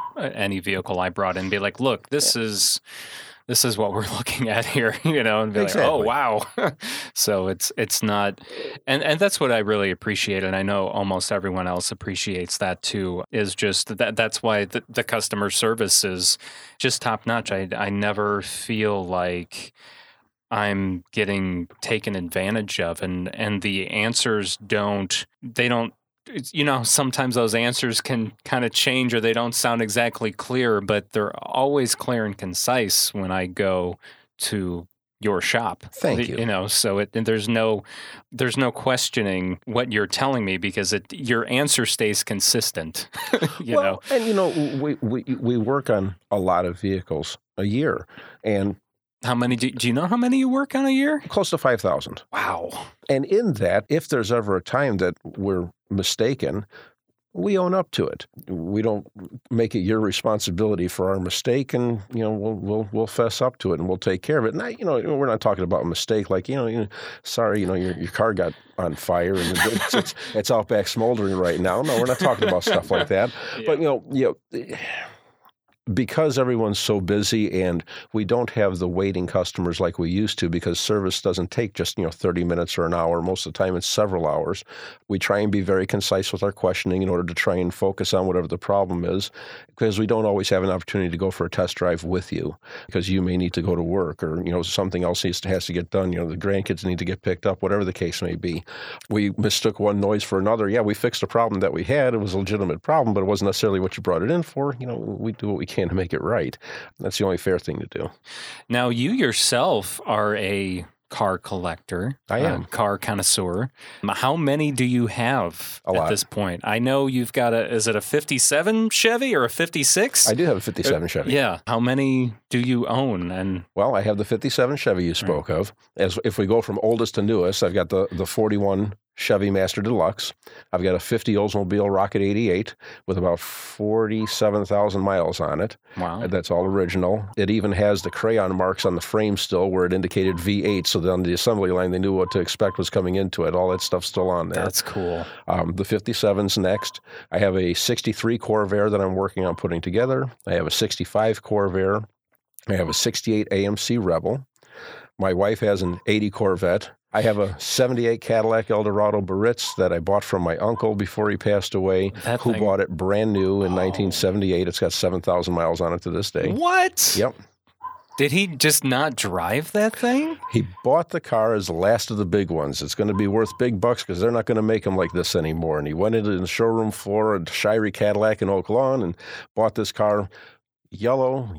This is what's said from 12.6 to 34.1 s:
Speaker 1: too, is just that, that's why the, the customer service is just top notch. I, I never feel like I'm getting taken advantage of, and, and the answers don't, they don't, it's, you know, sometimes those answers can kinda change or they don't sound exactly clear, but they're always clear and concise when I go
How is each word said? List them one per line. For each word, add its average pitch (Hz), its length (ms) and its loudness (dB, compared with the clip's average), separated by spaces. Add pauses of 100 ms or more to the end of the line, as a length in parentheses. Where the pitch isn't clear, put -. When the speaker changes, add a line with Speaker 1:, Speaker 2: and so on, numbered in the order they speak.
Speaker 1:
too, 90 500 -4
is 101 240 -2
just 104 420 -2
that, 110 200 0
that's 110 260 0
why 107 220 2
the, 120 240 -6
the 120 140 -2
customer 101 460 -2
service 110 540 2
is 92 340 0 (400)
just - 240 0
top 110 240 -2
notch. 113 280 -2
I, 95 240 -2
I 101 120 -2
never 104 520 0
feel 104 640 -2
like 90 640 -4 (800)
I'm 98 600 0
getting 95 560 -2 (140)
taken 107 340 -2
advantage 95 640 -4
of, 85 220 -4
and, 90 340 -4
and 104 260 -2
the 95 260 -2
answers 107 680 0
don't, 101 680 -2 (160)
they 120 260 0
don't, 117 260 0 (340)
it's, 165 260 -10
you 151 100 0
know, 135 200 2
sometimes 127 520 2
those 113 200 2
answers 120 460 0
can 113 320 -4 (100)
kinda 123 260 0
change 127 440 2
or 117 80 2
they 113 120 4
don't 117 220 0
sound 117 260 2
exactly 117 500 0
clear, 120 500 0
but 104 300 0
they're 104 320 -2
always 135 520 0
clear 117 300 -2
and 101 120 -4
concise 107 760 0
when 95 180 -4
I 92 160 -2
go 90 500 -2 (420)